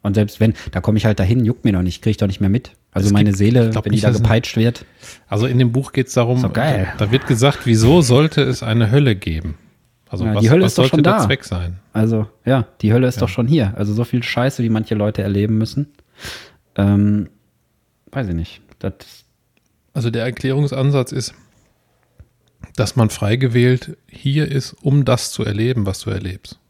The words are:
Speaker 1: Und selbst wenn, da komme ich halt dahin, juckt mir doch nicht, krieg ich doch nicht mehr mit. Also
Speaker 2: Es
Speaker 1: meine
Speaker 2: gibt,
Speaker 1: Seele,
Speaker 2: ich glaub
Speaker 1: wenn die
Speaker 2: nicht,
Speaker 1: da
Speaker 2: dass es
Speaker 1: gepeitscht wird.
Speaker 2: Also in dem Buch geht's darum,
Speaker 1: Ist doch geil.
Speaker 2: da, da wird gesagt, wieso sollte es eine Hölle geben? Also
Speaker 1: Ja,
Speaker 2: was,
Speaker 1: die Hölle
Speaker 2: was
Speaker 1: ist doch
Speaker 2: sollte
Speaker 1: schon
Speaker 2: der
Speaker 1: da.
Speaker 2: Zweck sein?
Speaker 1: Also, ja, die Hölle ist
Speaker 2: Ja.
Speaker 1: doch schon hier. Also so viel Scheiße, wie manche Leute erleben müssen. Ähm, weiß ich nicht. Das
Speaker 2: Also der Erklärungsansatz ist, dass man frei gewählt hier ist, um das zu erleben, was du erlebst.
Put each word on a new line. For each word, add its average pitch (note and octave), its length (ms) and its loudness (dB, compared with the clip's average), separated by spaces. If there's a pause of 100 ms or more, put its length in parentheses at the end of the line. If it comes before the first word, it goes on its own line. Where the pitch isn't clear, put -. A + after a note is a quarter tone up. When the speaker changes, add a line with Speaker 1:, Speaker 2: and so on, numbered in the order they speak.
Speaker 1:
Und G2+ 120 -2
selbst G#2+ 260 0
wenn, A2 140 2 (160)
da F#2+ 100 -6
komme A2 180 0
ich G#2 80 -2
halt G#2 120 2
dahin, A2+ 260 0
juckt A#2 200 -2
mir A2 80 2
doch F2+ 100 0
nicht, F2+ 180 -4
krieg A2 120 0
ich - 40 -2
doch G2+ 120 0
nicht F#2+ 120 -6
mehr G2 100 0
mit. A#2+ 220 -2 (200)
Also G2 160 0
Speaker 2:
Es G2+ 40 4
Speaker 1:
meine G#2 180 4
Speaker 2:
gibt, F#2+ 80 -2
Speaker 1:
Seele, A#2 280 4
Speaker 2:
ich A2+ 60 0
glaub A2 140 -4
Speaker 1:
wenn G#2 40 -2
die G#2+ 60 2
Speaker 2:
nicht, - 80 0
Speaker 1:
da - 40 4
Speaker 2:
dass A#2 100 2
es - 40 0
Speaker 1:
gepeitscht A2+ 340 0
wird. A#2 280 0 (440)
Speaker 2:
Also G#2 180 -2
in B2+ 120 0
dem B2 140 4
Buch C3 200 -4
geht's C3 220 -2
darum, B2 220 2
Speaker 1:
Ist B2+ 80 0
doch F#2+ 80 -2
geil. A2+ 340 0 (100)
Speaker 2:
da, G#2 100 0
da G2+ 40 -4
wird C3 160 0
gesagt, C3 380 2
wieso A#2+ 380 6
sollte C#3 400 2
es B2+ 200 -2
eine A2+ 300 0
Hölle C3+ 240 2
geben? D#2+ 400 -6 (520)
Also F#2+ 160 -6
Speaker 1:
Ja, G#2+ 120 0
Speaker 2:
was, G#2+ 80 2
Speaker 1:
die A2+ 60 4
Hölle F3 140 6
Speaker 2:
was - 80 0
Speaker 1:
ist - 60 -2
doch B2 60 4
Speaker 2:
sollte D#3 120 2
Speaker 1:
schon D3+ 80 4
Speaker 2:
der F#3+ 100 4
Speaker 1:
da. D#3+ 120 2
Speaker 2:
Zweck C3+ 180 -2
sein? F2 340 -6 (140)
Speaker 1:
Also, A2 340 0 (180)
ja, B2+ 220 0 (160)
die G#2+ 100 4
Hölle B2 160 4
ist A#2+ 80 -4
Speaker 2:
Ja. F#2+ 60 -2
Speaker 1:
doch F2+ 60 0
schon A#2 200 -2
hier. A#2+ 280 2
Also G#2 180 -2
so A#2 100 -2
viel A#2+ 180 -2
Scheiße, B2 400 -2
wie A#2 60 0
manche A2 260 -2
Leute G#2 280 -2
erleben G#2 360 0
müssen. C3+ 300 -4 (880)
Ähm, G2+ 520 2 (840)
weiß B2+ 160 -6
ich F2 60 -4
nicht. E2 260 -8 (180)
Das F#2+ 140 -8 (1000)
Speaker 2:
Also A#2 180 -4
der A2+ 140 -4
Erklärungsansatz C3 840 -2
ist, - 240 -8 (1400)
dass A#2 200 -2
man A2 140 2
frei G#2+ 260 -2
gewählt B2+ 600 0 (100)
hier D3 440 -4
ist, C#3 320 -6
um C#3 220 2
das B2 280 -2
zu A2+ 120 -6
erleben, A2 420 -2
was F#2+ 140 -6
du G#2+ 100 -8
erlebst. G2 480 -10 (120)